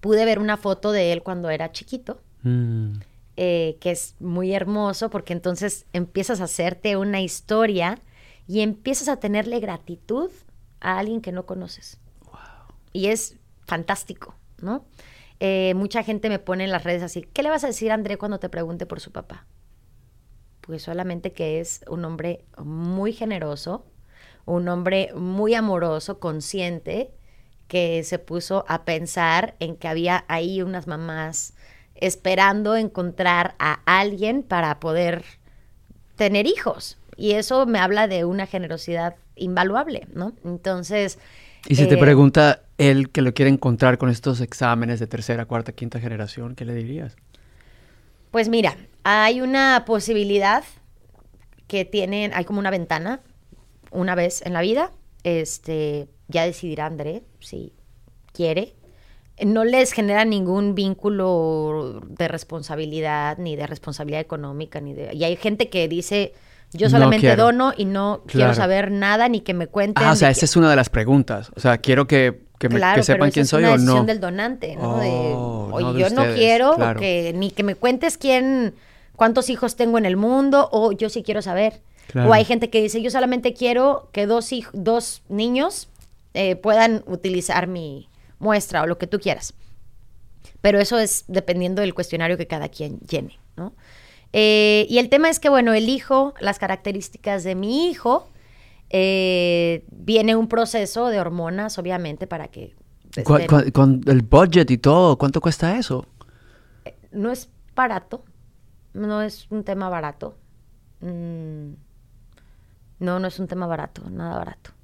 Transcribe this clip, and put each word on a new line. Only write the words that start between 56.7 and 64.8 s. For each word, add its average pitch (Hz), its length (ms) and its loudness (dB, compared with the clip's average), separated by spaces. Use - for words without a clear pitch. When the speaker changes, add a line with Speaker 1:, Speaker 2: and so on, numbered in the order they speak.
Speaker 1:
André 156 360 -10
si - 320 -16
quiere. 170 420 -2
No 220 200 2
les 254 280 2
genera 208 320 0
ningún 202 500 0
vínculo 165 1300 -2
de 160 220 -6
responsabilidad, 156 1120 -6
ni 165 180 -8
de 147 100 -6
responsabilidad 147 540 -8
económica, 151 600 -10